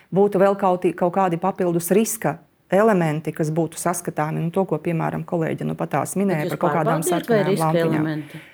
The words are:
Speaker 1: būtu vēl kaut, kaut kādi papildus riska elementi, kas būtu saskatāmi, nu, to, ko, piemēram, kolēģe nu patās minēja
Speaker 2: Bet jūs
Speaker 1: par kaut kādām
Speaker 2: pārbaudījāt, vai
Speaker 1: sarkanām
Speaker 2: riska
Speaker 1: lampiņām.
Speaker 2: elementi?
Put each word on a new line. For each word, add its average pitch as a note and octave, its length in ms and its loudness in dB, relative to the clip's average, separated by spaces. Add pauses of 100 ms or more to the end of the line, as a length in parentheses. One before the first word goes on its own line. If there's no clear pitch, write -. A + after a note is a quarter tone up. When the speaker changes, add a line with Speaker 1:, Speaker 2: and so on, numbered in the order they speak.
(140)
Speaker 1:
būtu G3+ 240 4
vēl G3 220 6
kaut, F#3 340 2
kaut F3 220 0
kādi F#3 260 0
papildus F3+ 480 -2
riska F#3+ 460 0 (340)
elementi, E3+ 640 2
kas D#3 160 -2
būtu D#3 320 -2
saskatāmi, D#3 600 -2
nu, E3+ 100 -2
to, G3 100 2
ko, D#3+ 140 -2
piemēram, D#3+ 480 -2
kolēģe D#3 400 -2
nu D#3+ 80 -4
patās D#3+ 400 -4
minēja F#3 300 0
Speaker 2:
Bet E3 80 -4
jūs - 20 -4
Speaker 1:
par - 80 -4
kaut D#3+ 160 0
kādām D#3+ 240 0
Speaker 2:
pārbaudījāt, F4+ 80 -2
vai F4 80 0
Speaker 1:
sarkanām G3+ 320 0
Speaker 2:
riska D#3+ 160 0
Speaker 1:
lampiņām. D#3+ 320 2
Speaker 2:
elementi? D3+ 440 -6 (120)